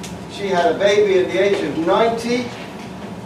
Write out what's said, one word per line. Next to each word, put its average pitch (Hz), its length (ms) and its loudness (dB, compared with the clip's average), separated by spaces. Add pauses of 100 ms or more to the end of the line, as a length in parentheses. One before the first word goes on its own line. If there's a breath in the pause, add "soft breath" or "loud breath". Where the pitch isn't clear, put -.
(320)
she 202 160 -6
had 175 260 2
a - 60 -2
baby 202 400 4
at - 140 0
the 175 40 0
age 196 240 2
of 147 180 -4
ninety. 226 640 2 (800)